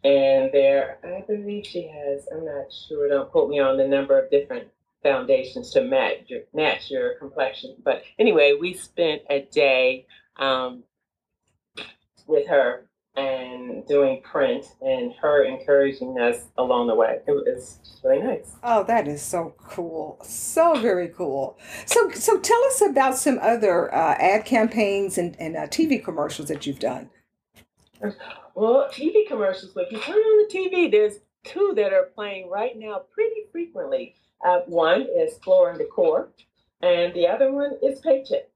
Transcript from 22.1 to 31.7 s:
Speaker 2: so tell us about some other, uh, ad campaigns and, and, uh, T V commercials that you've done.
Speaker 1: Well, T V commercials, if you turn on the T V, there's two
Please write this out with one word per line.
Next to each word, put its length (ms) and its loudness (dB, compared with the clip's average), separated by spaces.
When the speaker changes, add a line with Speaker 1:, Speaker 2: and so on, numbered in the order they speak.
Speaker 2:
so 280 0
tell 260 2
us 160 2
about 360 2
some 240 0
other, 520 2
uh, 220 2
ad 300 2
campaigns 720 0
and, 220 -4
and, 160 -8
uh, 120 -8
T 180 0
V 140 0
commercials 480 -6
that 180 -8
you've 140 -8
done. 300 -6
Speaker 1:
Well, 360 2
T 180 -4
V 180 2
commercials, 480 -4
if 160 -6
you 80 -10
turn 180 -8
on 280 6
the 60 -12
T 180 -4
V, 200 2
there's 300 2
two 320 -2